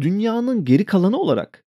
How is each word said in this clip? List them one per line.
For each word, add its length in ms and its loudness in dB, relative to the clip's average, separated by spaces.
Dünyanın 640 -2
geri 200 4
kalanı 320 0
olarak 520 -4